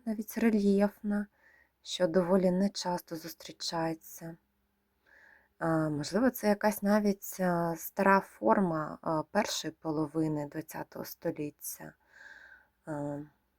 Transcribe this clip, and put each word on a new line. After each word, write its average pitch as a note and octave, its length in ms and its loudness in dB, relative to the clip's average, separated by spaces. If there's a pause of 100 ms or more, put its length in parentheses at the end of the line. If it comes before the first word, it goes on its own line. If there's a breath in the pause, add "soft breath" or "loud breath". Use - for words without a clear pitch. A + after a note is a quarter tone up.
навіть A3 320 -6
рельєфна, G#3 920 2 (560 soft breath)
що - 240 -2
доволі F3+ 440 4
нечасто F3+ 640 -2
зустрічається. E3 1200 -8 (1200 soft breath)
А, D#3+ 300 0
можливо, D#3 400 0
це A3+ 180 -4
якась G#3 340 2
навіть, G3+ 580 0
а, E3+ 380 0
стара G3 420 4
форма, F#3+ 840 0
а, D#3+ 300 -2
першої - 500 -2
половини D#3 640 -2
двадцятого - 580 -10
століття. - 880 -8 (920 loud breath)
А, D3 320 -6 (420)